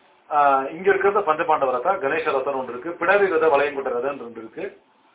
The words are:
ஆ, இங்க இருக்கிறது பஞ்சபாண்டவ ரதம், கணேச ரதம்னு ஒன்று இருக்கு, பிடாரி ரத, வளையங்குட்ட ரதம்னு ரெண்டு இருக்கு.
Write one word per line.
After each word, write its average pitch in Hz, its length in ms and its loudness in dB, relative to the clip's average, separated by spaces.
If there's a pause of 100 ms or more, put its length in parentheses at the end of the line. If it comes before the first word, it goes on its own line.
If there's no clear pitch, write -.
(320)
ஆ, 139 320 4
இங்க 165 260 -2
இருக்கிறது 196 440 2
பஞ்சபாண்டவ 151 380 2
ரதம், 175 300 -2
கணேச 156 340 -2
ரதம்னு 135 200 -2
ஒன்று 120 240 -8
இருக்கு, 170 260 -8
பிடாரி 196 260 2
ரத, 160 160 2
வளையங்குட்ட 139 420 0
ரதம்னு 123 340 -4
ரெண்டு 113 160 -14
இருக்கு. - 420 -14 (340)